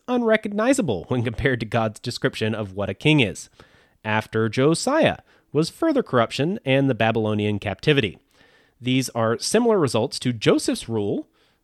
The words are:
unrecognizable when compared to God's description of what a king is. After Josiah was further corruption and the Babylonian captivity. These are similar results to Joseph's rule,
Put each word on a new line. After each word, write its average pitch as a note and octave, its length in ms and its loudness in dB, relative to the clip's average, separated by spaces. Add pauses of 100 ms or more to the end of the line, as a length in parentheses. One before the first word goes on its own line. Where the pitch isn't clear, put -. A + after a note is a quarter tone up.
unrecognizable E3 1000 0
when B2+ 140 0
compared A#2+ 380 0
to A#2 60 -4
God's A2 320 -2
description A2+ 560 -4
of G#2 200 -8
what G2 160 -4
a G2 40 -6
king D3+ 260 4
is. F#2+ 280 -2 (560)
After A2 460 0
Josiah D#3+ 680 2 (320)
was D#3 200 0
further D#4+ 320 0
corruption C3+ 600 0
and C3+ 260 2
the B2+ 40 0
Babylonian G#2+ 640 0
captivity. G#2+ 600 0 (600)
These B2+ 320 0
are A2+ 280 0
similar A3+ 400 2
results B2 400 0
to B2 140 -2
Joseph's A3 580 0
rule, A2+ 380 -2 (360)